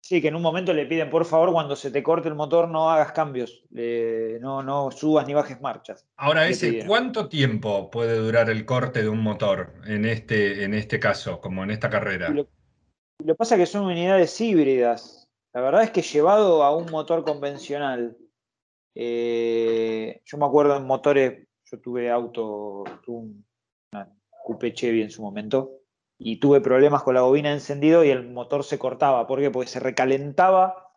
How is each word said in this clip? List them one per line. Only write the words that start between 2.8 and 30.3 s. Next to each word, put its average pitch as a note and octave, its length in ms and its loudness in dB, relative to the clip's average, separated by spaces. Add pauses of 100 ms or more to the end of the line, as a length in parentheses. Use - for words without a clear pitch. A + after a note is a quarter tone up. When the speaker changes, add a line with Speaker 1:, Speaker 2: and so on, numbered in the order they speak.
Speaker 1:
hagas D3+ 220 2
cambios, C3+ 520 -6 (120)
eh, A#2 680 -4
no, C3+ 220 -6
no C#3 280 -4
subas D3+ 360 2
ni C#3+ 60 -6
bajes C#3 260 -2
marchas", - 460 -12 (100)
Speaker 2:
Ahora, D#3 320 2
Speaker 1:
le - 40 0
Speaker 2:
ese, F3+ 180 -2
Speaker 1:
pidieron. - 180 -4
Speaker 2:
¿cuánto A3+ 400 0
tiempo G#2+ 640 -2
puede A#2 280 -2
durar A2+ 320 2
el A2 160 -2
corte B2 380 -2
de G#2+ 60 0
un G#2+ 100 -2
motor G2+ 540 -2 (120)
en G#2+ 200 -2
este, G#2+ 580 0
en G2+ 100 -4
este G#2+ 260 -4
caso, G2 420 -2
como F#2+ 220 -8
en G2+ 80 -6
esta A2 180 -4
carrera? G2 400 -2
Speaker 1:
Y - 60 -2
lo, C#3+ 120 -2 (720)
y - 60 -12
lo D#3+ 100 2
pasa A#3 220 2
que F3+ 80 6
son G3+ 200 -4
unidades F3+ 540 2
híbridas. C3+ 880 0 (260)
La B2 80 -6
verdad D3+ 220 4
es A3 80 0
que F#3 100 0
llevado E3+ 640 4
a C#3+ 120 4
un E3+ 140 -6
motor D#3 340 -2
convencional, C#3+ 920 -6 (800)
eh, A2+ 1300 -2
yo D3 120 -14
me D3 80 0
acuerdo C#3+ 320 4
en C3+ 80 -6
motores, C3 600 0 (180)
yo A#2 140 -16
tuve A#2+ 300 -6
auto, G#2+ 720 -6 (200)
tuve A#2+ 140 -10
un, G#2+ 280 -16 (460)
una G3+ 200 -14 (320)
Coupé - 300 -6
Chevy A2+ 280 0
en G#2+ 100 -6
su - 100 -18
momento, G#2+ 500 -4 (460)
y A2+ 220 -8
tuve C#3+ 220 6
problemas C3+ 420 4
con C3 100 0
la B2+ 80 4
bobina C#3+ 280 4
de D3 60 -2
encendido D3 480 4
y C#3+ 60 6
el B2+ 220 0
motor B2 320 -6
se C#3 160 -8
cortaba. B2+ 480 0
¿Por C3+ 120 -2
qué? C#3+ 120 0
Porque B2+ 180 -6
se B2+ 100 -8
recalentaba C#3+ 1160 2